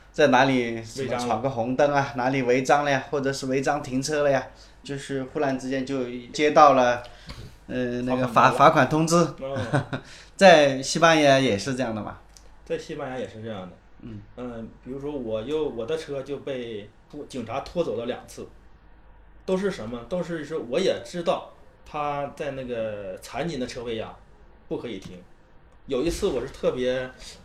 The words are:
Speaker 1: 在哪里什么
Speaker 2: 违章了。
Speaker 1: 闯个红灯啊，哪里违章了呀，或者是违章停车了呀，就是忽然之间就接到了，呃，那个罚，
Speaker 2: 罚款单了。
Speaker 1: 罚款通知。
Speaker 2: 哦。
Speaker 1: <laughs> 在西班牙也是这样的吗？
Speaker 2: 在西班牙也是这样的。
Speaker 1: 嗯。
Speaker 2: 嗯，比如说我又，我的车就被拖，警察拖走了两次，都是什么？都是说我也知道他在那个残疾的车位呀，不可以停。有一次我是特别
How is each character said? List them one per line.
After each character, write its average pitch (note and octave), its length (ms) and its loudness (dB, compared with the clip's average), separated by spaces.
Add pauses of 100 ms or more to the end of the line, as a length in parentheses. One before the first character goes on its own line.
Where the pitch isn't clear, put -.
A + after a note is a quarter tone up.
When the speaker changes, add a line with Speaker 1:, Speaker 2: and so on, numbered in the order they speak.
(120)
Speaker 1:
在 D3+ 140 4
哪 B2+ 180 6
里 A#2+ 400 0
什 B2 180 -10
么 - 20 -4
Speaker 2:
违 B2+ 40 -6
章 B2 100 -2
了。 B2 80 -4
Speaker 1:
闯 A2 140 0
个 C3 80 -2
红 A#2+ 260 -4
灯 C#3+ 160 4
啊， C3+ 260 0
哪 B2 120 0
里 C3+ 140 0
违 B2 200 4
章 D3 220 4
了 C#3+ 60 0
呀， C3 200 0
或 D3+ 80 -2
者 C3+ 140 -2
是 C#3 140 -8
违 C3 160 0
章 D3 200 -2
停 C3 200 -4
车 D3 220 0
了 C#3+ 60 4
呀， C3 160 2 (360)
就 C#3 160 -8
是 C3+ 260 -6
忽 C#3 160 -6
然 C3+ 180 0
之 B2+ 120 -8
间 C3 160 -4
就 C3+ 180 -4 (300)
接 D3+ 160 4
到 D3 240 10
了， B2 280 4 (640)
呃， B2 360 -6
那 B2+ 120 -2
个 B2+ 140 0
罚， B2 220 6
Speaker 2:
罚 - 0 -
款 - 0 -
单 - 20 0
了。 B2+ 60 -4
Speaker 1:
罚 C#3+ 120 10
款 C3 200 4
通 D#3 160 0
知。 E3 100 2
Speaker 2:
哦。 C#3 840 -2 (100)
Speaker 1:
<laughs> - 240 -20
在 D3 460 8
西 - 160 -4
班 E3 240 6
牙 C3+ 160 8
也 B2 180 2
是 B2+ 180 -4
这 B2+ 80 -4
样 A2+ 120 -4
的 G#2+ 80 -6
吗？ - 160 -12 (460)
Speaker 2:
在 E3 140 -6
西 D#3 160 -12
班 C#3+ 160 -10
牙 B2+ 80 -10
也 A#2+ 100 -6
是 A2 140 -16
这 A2+ 80 -12
样 G2 120 -10
的。 F2 140 -16 (240)
Speaker 1:
嗯。 A2 200 -14 (160)
Speaker 2:
嗯， A#2 320 -12 (160)
比 B2 60 -14
如 C3+ 100 -10
说 C#3+ 120 -8
我 A2 300 -6
又， D3 260 -4
我 A#2 160 -8
的 D#3 120 -4
车 C#3+ 260 -8
就 C3+ 160 -8
被 A#2 500 -10 (220)
拖， D3 160 -14
警 B2 180 -10
察 A#2 160 -6
拖 F3 240 -4
走 A#2+ 120 -4
了 A#2 100 -6
两 A#2+ 200 -8
次， G#2+ 200 -16 (1000)
都 F#3+ 120 -2
是 G3 140 -2
什 A#2 160 -8
么？ A#2 220 -10
都 F3+ 140 -4
是 E3 220 -8
说 D#3 240 -6
我 C3 100 0
也 - 260 0
知 F3 180 -10
道 E3 300 -2 (320)
他 C#3+ 520 -6
在 C#3+ 160 -8
那 C3+ 120 -10
个 G#2+ 540 -8
残 C#3+ 300 -8
疾 D3+ 100 -8
的 B2+ 80 -6
车 B2 160 -12
位 A#2 140 -6
呀， F#2 180 -10 (540)
不 D#3+ 100 -6
可 C3 100 -10
以 G2+ 100 -10
停。 F2+ 200 -16 (680)
有 C3 160 -2
一 E3 60 0
次 F#3+ 200 -2
我 C3+ 120 -2
是 C3+ 80 -8
特 - 240 -2
别 B2+ 380 -4 (340)